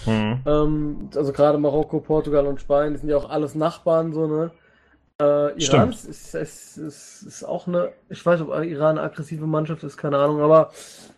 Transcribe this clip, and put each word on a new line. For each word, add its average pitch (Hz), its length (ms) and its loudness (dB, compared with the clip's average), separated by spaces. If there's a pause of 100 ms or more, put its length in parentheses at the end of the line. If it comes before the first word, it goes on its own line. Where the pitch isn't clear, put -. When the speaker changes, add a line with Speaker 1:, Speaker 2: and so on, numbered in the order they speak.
Speaker 1:
Mhm. 110 400 0
Speaker 2:
Ähm, 151 720 0
also 139 160 -2
gerade 147 260 4
Marokko, 147 400 0
Portugal 151 480 0
und 139 140 -4
Spanien, 147 340 0
die 131 60 -8
sind 151 80 -6
ja 147 80 2
auch 139 120 -2
alles 151 280 -4
Nachbarn, 165 560 0
so, 156 160 -2
ne? 160 240 -2 (680)
Äh, 147 40 4
Iran 147 360 2
Speaker 1:
Stimmt. 147 340 4
Speaker 2:
ist, - 120 -16
ist, - 280 -16
ist, - 440 -12
ist, - 440 -16
ist - 220 -18
auch 156 240 -8
eine, 175 240 -2 (160)
ich - 180 -14
weiß, 170 140 4
ob 151 80 -8
Iran 156 500 0
eine 151 40 -4
aggressive 156 440 -8
Mannschaft 156 380 -2
ist, 143 120 -14
keine 143 220 -2
Ahnung, 147 220 2
aber 156 320 6 (460)